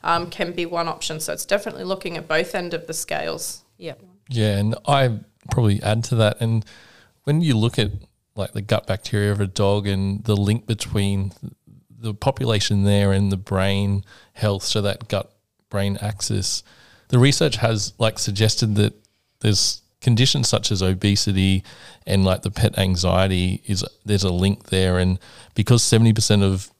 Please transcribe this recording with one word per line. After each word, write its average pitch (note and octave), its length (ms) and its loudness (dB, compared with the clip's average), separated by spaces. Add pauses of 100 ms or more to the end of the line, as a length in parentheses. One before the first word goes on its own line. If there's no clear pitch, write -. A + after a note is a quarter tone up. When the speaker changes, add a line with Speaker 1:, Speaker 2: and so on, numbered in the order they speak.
Speaker 1:
um, E3+ 280 0
can F3 220 -6
be F3 120 -4
one E3+ 220 -4
option. D#3+ 320 -8
So D#3 140 -6
it's - 120 -8
definitely G#3 380 -4
looking F#3 340 -8
at D#3+ 120 -12
both E3+ 260 -2
end F3 180 -6
of E3 140 -8
the D#3+ 60 -10
scales. - 680 -8 (160)
Speaker 2:
Yep. E3 220 -14 (300)
Speaker 3:
Yeah, G#2+ 280 0
and G#2 160 0 (140)
I C3 320 2 (320)
probably G#2+ 320 2
add A2 220 0
to A#2+ 100 -2
that. A2 240 2
And A2+ 260 0 (600)
when D3+ 160 2
you D3+ 160 2
look A2+ 200 2
at, G2+ 140 0 (440)
like, F#2+ 180 -6
the G2+ 80 -6
gut G#2 260 -2
bacteria G#2 460 0
of G#2 80 -2
a G2 60 0
dog G2+ 380 0
and G2 380 -2
the G#2 140 2
link G#2 280 2
between G2 680 -2 (640)
the A2+ 180 -8
population G#2 680 0
there G2+ 280 4
and G2 200 2
the G2 60 -2
brain G2 680 -2 (300)
health, G2+ 300 -2
so - 180 -2
that G2+ 260 -4
gut - 240 -4 (380)
brain G2 320 -2
axis, G2 640 -4 (460)
the B2+ 100 4
research C#3+ 380 4
has, A2+ 420 0
like, A2 180 0
suggested G#2+ 580 0
that G#2+ 180 2 (480)
there's - 400 0 (200)
conditions A#2+ 460 2
such - 240 0
as F#2+ 120 0
obesity F#2+ 800 2 (420)
and, G2 180 2
like, F#2 200 2
the F#2+ 80 -4
pet G#2+ 260 0
anxiety F#2 880 2
is, F#2 180 -4 (220)
there's G2+ 180 0
a F#2 80 0
link F#2+ 380 0
there. F#2 300 2
And F#2 180 2 (380)
because A2+ 260 4
seventy A2+ 320 4
percent G#2 300 2
of F#2+ 260 0 (100)